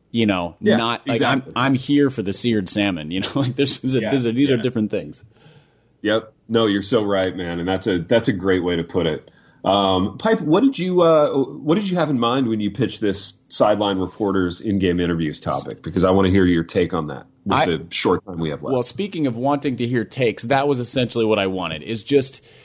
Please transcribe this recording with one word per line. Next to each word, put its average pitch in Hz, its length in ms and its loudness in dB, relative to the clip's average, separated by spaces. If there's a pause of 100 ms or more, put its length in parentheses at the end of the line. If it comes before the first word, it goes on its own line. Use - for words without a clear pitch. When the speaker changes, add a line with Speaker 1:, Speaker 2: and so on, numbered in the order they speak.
(120)
Speaker 1:
You 117 140 2
know, 87 340 0
Speaker 2:
Yeah, 214 160 2
Speaker 1:
not 117 320 -2
like, 123 80 0
Speaker 2:
exactly. 131 400 0
Speaker 1:
I'm, 123 100 2
I'm 135 80 2
here 143 360 2
for 123 120 -6
the 98 100 -4
seared 107 360 0
salmon. 90 440 -2
You 95 80 -4
know, - 120 -4
<laughs> - 20 -2
like, 127 220 -2
there's, 139 220 0
there's 131 160 -2
a, 127 60 2
Speaker 2:
Yeah, 104 100 -2
Speaker 1:
there's 131 160 0
a, 113 60 0
these 131 180 2
are 127 60 2
Speaker 2:
yeah. 113 60 -2
Speaker 1:
different 113 280 -2
things. 78 340 -8 (760)
Speaker 2:
Yep. 107 300 -2 (160)
No, 113 180 2
you're 101 160 2
so 107 220 2
right, 95 320 0
man, 87 240 -6
and 85 80 -2
that's 95 180 0
a, 92 140 0
that's 113 280 2
a 117 40 4
great 92 320 0
way 90 120 0
to 82 80 0
put 85 220 -2
it. 78 240 -6 (340)
Um, 95 540 2
Pipe, 220 220 0
what 165 220 2
did 269 160 2
you, 262 240 2
uh, 156 320 4
what 143 420 -2
did 208 120 -2
you 180 100 -2
have 156 120 0
in 135 80 0
mind 120 300 0
when 113 120 -2
you 104 100 -2
pitched 101 320 -4
this - 480 -2
sideline 104 480 2
reporters 92 640 -2
in-game 95 360 0
interviews 82 400 -2
topic? 69 440 -4
Because 85 200 -2
I 92 80 6
wanna 95 200 4
hear 92 160 6
your 85 180 4
take 87 300 0
on 78 140 -4
that 65 180 -12 (180)
with 104 140 0
Speaker 1:
I 156 80 2
Speaker 2:
the 85 240 -2
short - 340 2
time 90 140 -10
we 82 120 -2
have 71 120 -8
left. - 100 -6
Speaker 1:
Well, 123 100 2
speaking 185 440 -4
of 117 100 -2
wanting 139 400 -2
to 120 100 -2
hear 120 180 0
takes, 117 400 -2
that 135 220 0
was 139 140 0
essentially 117 460 -2
what 107 120 0
I 98 80 2
wanted, 85 360 -4
is 104 200 -8
just, 139 380 0 (240)